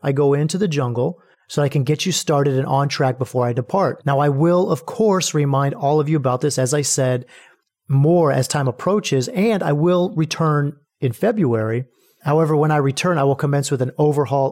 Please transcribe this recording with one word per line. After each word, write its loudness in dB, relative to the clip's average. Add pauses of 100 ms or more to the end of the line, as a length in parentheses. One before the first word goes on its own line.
I -2
go 2
into 0
the 0
jungle -2 (300)
so -2
I 2
can 0
get -2
you -2
started 0
and 0
on 0
track -2
before -2
I -2
depart. -2
Now, 2
I 2
will, 2
of -4
course, 0
remind 0
all 0
of 0
you 2
about -2
this, -2
as 0
I 0
said, -2 (640)
more 4
as 0
time -2
approaches, -2
and 0
I -2
will 0
return 0 (240)
in 0
February. 0 (380)
However, 2
when 2
I 2
return, 0
I 0
will 2
commence -2
with -2
an -4
overhaul 0